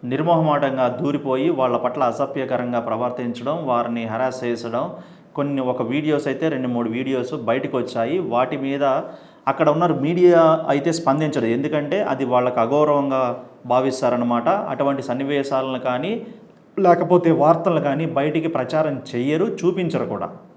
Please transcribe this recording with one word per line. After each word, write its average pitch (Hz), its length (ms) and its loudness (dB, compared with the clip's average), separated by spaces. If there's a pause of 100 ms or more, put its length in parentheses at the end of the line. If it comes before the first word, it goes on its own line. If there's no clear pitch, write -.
నిర్మోహమాటంగా 143 840 2
దూరిపోయి 139 640 -2
వాళ్ళ 127 280 0
పట్ల 123 260 -2
అసభ్యకరంగా 123 760 -2
ప్రవర్తించడం, 120 880 -4
వారిని 117 380 -2
హెరాస్ 123 380 -4
చేసడం, 120 480 -4 (440)
కొన్ని 139 260 -2
ఒక 127 200 -2
వీడియోస్ 147 460 -2
అయితే 143 220 -2
రెండు 127 180 -4
మూడు 120 220 -2
వీడియోస్ 127 440 -4
బయటకు 123 440 -2
వచ్చాయి. 120 420 -2
వాటి 135 380 0
మీద 135 260 -2 (640)
అక్కడ 151 220 4
ఉన్న 160 160 2
మీడియా 165 840 6
అయితే 143 240 2
స్పందించదు, 147 540 0
ఎందుకంటే 143 560 0
అది 135 240 -2
వాళ్ళకు 123 340 2
అగౌరవంగా 135 800 2 (260)
భావిస్తారనమాట. 123 840 0
అటువంటి 139 520 0
సన్నివేశాలను 131 760 -2
కానీ 135 480 -4 (520)
లేకపోతే 175 520 4
వార్తలను 160 500 4
కానీ 143 240 -2
బయటికి 160 420 0
ప్రచారం 147 540 -2 (140)
చెయ్యరు, 151 300 0
చూపించరు 175 600 -2
కూడా. 90 240 -6 (280)